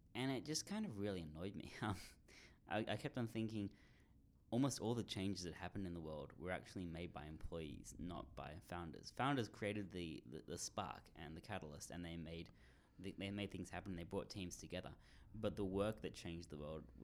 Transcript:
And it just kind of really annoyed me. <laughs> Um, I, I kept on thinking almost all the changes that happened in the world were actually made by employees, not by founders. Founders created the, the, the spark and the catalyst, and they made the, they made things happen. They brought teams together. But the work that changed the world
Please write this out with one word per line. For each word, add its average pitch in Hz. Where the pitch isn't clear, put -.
And 131
it 131
just 156
kind 214
of 110
really 95
annoyed 85
me. -
<laughs> -
Um, 107
I, 110
I 113
kept 139
on 117
thinking 110
almost 127
all 113
the 117
changes 95
that 82
happened 92
in 87
the 85
world 76
were 87
actually 87
made 85
by 73
employees, 78
not 85
by 69
founders. 85
Founders 127
created 104
the, 85
the, 76
the 87
spark -
and 78
the -
catalyst, 78
and 87
they 82
made 82
the, 92
they 98
made 101
things 92
happen. 90
They 85
brought -
teams 90
together. 85
But 104
the 101
work 98
that 90
changed 85
the 73
world 73